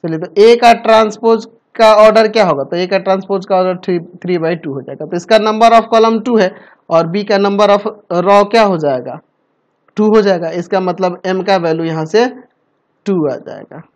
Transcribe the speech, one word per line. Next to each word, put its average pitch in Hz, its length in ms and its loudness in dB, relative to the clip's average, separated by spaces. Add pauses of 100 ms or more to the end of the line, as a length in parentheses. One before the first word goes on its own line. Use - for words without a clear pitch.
चलिए, 160 160 -6
तो 175 80 -10 (160)
A 233 180 6
का 233 120 6 (100)
transpose 220 640 0 (300)
का 220 220 4
order 220 300 6
क्या 214 180 0
होगा, 143 180 -2
तो 170 140 -6
A 185 120 -4
का 196 100 -2
transpose 190 460 -4
का 190 100 -2
order 185 220 -2
three, 185 200 -4 (220)
three 180 240 -4
by 165 140 -2
two 156 180 -10
हो 131 60 -10
जाएगा। 139 240 -14
तो 175 120 -10
इसका 220 220 0
number 220 320 0
of 226 220 2
column 226 320 2
two 240 120 0
है 185 140 0 (380)
और 165 220 0
B 202 180 -4
का 202 100 0
number 202 300 0
of 202 180 0 (380)
row 202 260 4
क्या 226 120 4
हो 190 140 0
जाएगा, 131 420 -4 (800)
टू 214 180 2
हो 220 60 6
जाएगा। 175 280 -2 (100)
इसका 185 220 -4
मतलब 180 460 -4
M 185 200 -4
का 196 120 2
value 165 260 -2
यहाँ 160 200 -4
से 214 200 2 (800)
टू 202 80 -2 (140)
आ 127 100 -4
जाएगा। - 440 -18 (140)